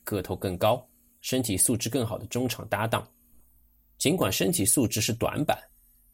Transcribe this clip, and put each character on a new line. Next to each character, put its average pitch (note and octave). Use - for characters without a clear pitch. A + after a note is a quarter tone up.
个 G2+
头 F#2
更 F2+
高、 A2
身 C3
体 G2
素 A#2+
质 A2+
更 B2
好 -
的 -
中 B2
场 G#2
搭 G#2
档。 A#2
尽 -
管 A#2+
身 F#3
体 G2+
素 A#2+
质 -
是 A2
短 -
板， -